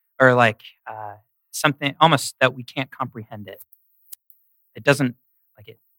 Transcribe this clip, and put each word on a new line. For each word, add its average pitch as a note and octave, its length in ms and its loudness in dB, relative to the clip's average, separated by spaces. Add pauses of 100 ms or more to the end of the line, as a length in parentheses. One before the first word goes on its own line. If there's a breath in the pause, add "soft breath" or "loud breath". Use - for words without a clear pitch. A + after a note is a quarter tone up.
(180)
or C3 140 6
like, A#2+ 300 2 (240)
uh, G#2+ 300 -14 (340)
something C#3+ 500 -2
almost D#3 400 2
that B2+ 140 2
we B2+ 80 -16
can't C3 280 -10
comprehend A2+ 560 -12
it. G2 160 -20 (1120)
It A#2 80 -18
doesn't, C#3 340 0 (380)
like, - 140 -20
it - 100 -20 (200)